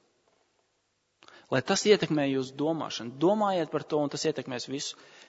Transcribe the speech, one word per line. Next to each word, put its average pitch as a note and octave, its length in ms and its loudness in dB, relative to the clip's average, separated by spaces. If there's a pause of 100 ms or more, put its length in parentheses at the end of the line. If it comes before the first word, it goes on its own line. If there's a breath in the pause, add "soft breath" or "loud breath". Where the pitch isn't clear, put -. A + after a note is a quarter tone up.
(1500 loud breath)
Lai B2+ 140 2
tas G3 240 0
ietekmē D#3 400 4
jūsu C3 320 -2
domāšanu. C3 580 -4
Domājiet F#3+ 540 2
par C#3+ 160 -2
to, D3+ 160 2
un C#3 80 -2
tas D3 160 -4
ietekmēs B2+ 400 -4
visu, C3+ 300 -8 (300 loud breath)